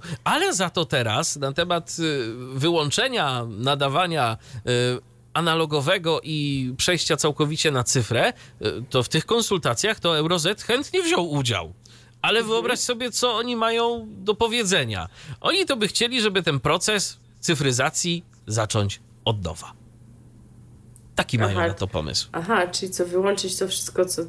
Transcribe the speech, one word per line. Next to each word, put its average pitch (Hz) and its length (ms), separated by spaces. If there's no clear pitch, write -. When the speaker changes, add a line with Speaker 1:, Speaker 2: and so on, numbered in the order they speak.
Speaker 1:
Ale 202 300
za 180 160
to 170 160
teraz 123 500
na 139 180
temat, 170 460
y, 139 340
wyłączenia 151 960
nadawania, 139 880
y, 113 60
analogowego 160 880
i 139 540
przejścia 165 400
całkowicie 151 540
na 127 120
cyfrę, 131 500
y, 104 280
to 127 140
w - 60
tych 156 160
konsultacjach 202 760
to 170 180
Euro 165 220
Z 185 240
chętnie 294 400
wziął 196 280
udział. 110 420
Ale 202 180
Speaker 2:
Mhm. 226 140
Speaker 1:
wyobraź 233 260
sobie, 240 320
co 247 240
oni 240 200
mają 233 540
do 202 260
powiedzenia. 185 720
Oni 359 240
to 277 120
by 208 100
chcieli, 240 340
żeby 196 220
ten 143 160
proces 175 600
cyfryzacji 139 840
zacząć 107 520
od 104 180
nowa. 85 300
Taki 175 240
mają 101 180
Speaker 2:
Aha. 165 100
Speaker 1:
na - 60
to 98 140
pomysł. 78 440
Speaker 2:
Aha, 180 360
czyli 185 240
co, 175 140
wyłączyć 190 520
to 196 100
wszystko, - 380
co 180 240